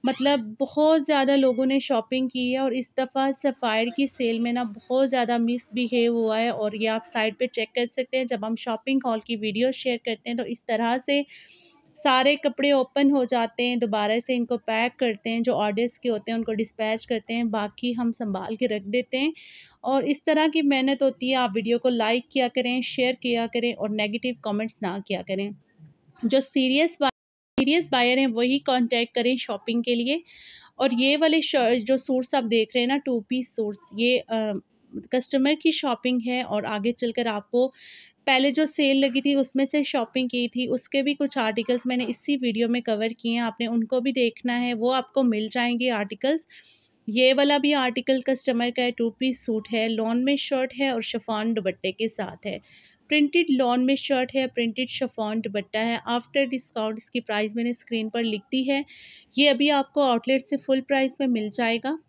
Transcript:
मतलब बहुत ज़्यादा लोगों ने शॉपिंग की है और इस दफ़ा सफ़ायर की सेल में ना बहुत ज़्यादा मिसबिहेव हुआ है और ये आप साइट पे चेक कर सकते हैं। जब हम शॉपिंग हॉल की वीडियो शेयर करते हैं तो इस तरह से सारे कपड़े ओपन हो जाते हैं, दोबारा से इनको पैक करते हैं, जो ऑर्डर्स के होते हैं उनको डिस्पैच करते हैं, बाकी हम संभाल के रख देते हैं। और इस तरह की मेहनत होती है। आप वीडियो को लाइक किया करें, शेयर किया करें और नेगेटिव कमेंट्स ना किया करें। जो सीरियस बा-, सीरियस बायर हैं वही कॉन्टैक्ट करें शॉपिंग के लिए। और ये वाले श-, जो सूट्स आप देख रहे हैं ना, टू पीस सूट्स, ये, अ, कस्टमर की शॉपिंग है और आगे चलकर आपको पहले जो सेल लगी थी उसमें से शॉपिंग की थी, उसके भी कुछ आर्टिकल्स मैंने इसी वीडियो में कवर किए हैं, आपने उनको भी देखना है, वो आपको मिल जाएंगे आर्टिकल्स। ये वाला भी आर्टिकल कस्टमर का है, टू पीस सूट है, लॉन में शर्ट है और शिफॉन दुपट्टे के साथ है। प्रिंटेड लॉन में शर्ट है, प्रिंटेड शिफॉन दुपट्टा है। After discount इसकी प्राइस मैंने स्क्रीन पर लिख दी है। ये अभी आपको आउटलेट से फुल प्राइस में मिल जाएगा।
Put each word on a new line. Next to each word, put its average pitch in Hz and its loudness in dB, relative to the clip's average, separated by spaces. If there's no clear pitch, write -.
मतलब 262 0
बहुत 302 4
ज़्यादा 277 2
लोगों 262 4
ने 269 2
शॉपिंग 254 -2
की 247 -2
है 254 -2
और 269 0
इस 254 -6
दफ़ा 269 0
सफ़ायर 240 -2
की 277 2
सेल 233 -2
में 240 0
ना 247 -2
बहुत 254 0
ज़्यादा 240 0
मिसबिहेव 233 0
हुआ 220 0
है 233 2
और 214 -2
ये 220 -2
आप 220 -2
साइट 220 -2
पे 254 -2
चेक 226 -4
कर 240 -2
सकते 254 -4
हैं। 262 0
जब 226 -4
हम 226 -4
शॉपिंग 254 -2
हॉल 220 0
की 233 -6
वीडियो 220 0
शेयर 247 -4
करते 226 -6
हैं 240 -4
तो 247 -4
इस - -10
तरह 233 0
से 285 0
सारे 269 4
कपड़े 277 0
ओपन 277 4
हो 269 4
जाते 233 -2
हैं, 247 0
दोबारा 214 0
से 254 -2
इनको 240 0
पैक 226 -2
करते 233 -2
हैं, 233 -2
जो 240 0
ऑर्डर्स 208 0
के 247 -4
होते 220 -4
हैं 226 -2
उनको 226 -4
डिस्पैच 220 -4
करते 233 -4
हैं, 233 -2
बाकी 208 -4
हम 233 -2
संभाल 208 -6
के 247 -2
रख 208 -2
देते 247 -4
हैं। 294 0
और 269 0
इस 285 -2
तरह 311 2
की 311 0
मेहनत 277 2
होती 262 0
है। 262 2
आप 247 0
वीडियो 233 0
को 254 0
लाइक 233 0
किया 247 0
करें, 247 -2
शेयर 254 -2
किया 233 -2
करें 233 -2
और 208 -6
नेगेटिव 214 -4
कमेंट्स 214 -4
ना 190 -4
किया 185 -6
करें। 196 -6
जो 247 2
सीरियस 269 0
बा-, 269 2
सीरियस 320 2
बायर 247 4
हैं 269 4
वही 247 0
कॉन्टैक्ट 240 0
करें 247 2
शॉपिंग 233 -4
के 240 0
लिए। 269 -2
और 262 2
ये 262 4
वाले 320 4
श-, 240 0
जो 262 2
सूट्स 262 -2
आप 262 0
देख 220 2
रहे 247 2
हैं 240 0
ना, 277 0
टू 254 -2
पीस 254 -6
सूट्स, 208 -6
ये, 240 2
अ, 220 -4
कस्टमर 269 2
की 311 0
शॉपिंग 254 -2
है 247 -2
और 208 -4
आगे 214 -2
चलकर 240 -2
आपको 240 0
पहले 269 4
जो 311 2
सेल 277 2
लगी 269 2
थी 285 2
उसमें 269 2
से 294 0
शॉपिंग 254 -2
की 240 -2
थी, 247 -4
उसके 269 -2
भी 285 0
कुछ 285 -2
आर्टिकल्स 233 -2
मैंने 247 0
इसी 247 -4
वीडियो 233 0
में 240 0
कवर 220 -2
किए 233 -4
हैं, 240 0
आपने 233 -4
उनको 233 0
भी 262 -2
देखना 240 -2
है, 247 -2
वो 233 0
आपको 262 0
मिल 220 2
जाएंगे 240 0
आर्टिकल्स। 233 -2
ये 254 4
वाला 285 4
भी 285 2
आर्टिकल 254 0
कस्टमर 247 0
का 247 -2
है, 247 2
टू 233 -2
पीस 254 -4
सूट 220 -4
है, 226 0
लॉन 226 0
में 277 2
शर्ट 262 -4
है 269 0
और 226 -4
शिफॉन 220 -4
दुपट्टे 190 -4
के 220 -4
साथ 190 -10
है। 202 -8
प्रिंटेड 302 4
लॉन 254 2
में 269 4
शर्ट 254 -2
है, 262 0
प्रिंटेड 240 -4
शिफॉन 226 -4
दुपट्टा 202 -4
है। 233 -2
After 240 0
discount 220 -6
इसकी 240 -6
प्राइस 214 -4
मैंने 240 -2
स्क्रीन 220 -6
पर 233 -4
लिख 214 -2
दी 262 0
है। 277 0
ये 294 6
अभी 277 4
आपको 285 0
आउटलेट 262 2
से 277 -4
फुल 269 0
प्राइस 269 0
में 269 0
मिल 220 0
जाएगा। 233 -2